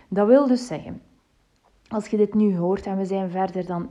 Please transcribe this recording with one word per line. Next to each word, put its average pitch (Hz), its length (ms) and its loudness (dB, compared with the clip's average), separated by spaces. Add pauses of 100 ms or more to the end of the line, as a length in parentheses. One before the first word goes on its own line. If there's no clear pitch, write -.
Dat 202 180 2
wil 269 200 6
dus 247 200 0
zeggen, - 340 -10 (880)
als 214 180 -6
je 226 100 -4
dit 208 180 2
nu 208 220 2
hoort 180 300 -2
en 190 100 -4
we 196 80 -2
zijn 190 260 -4
verder 185 360 -4
dan 175 240 -6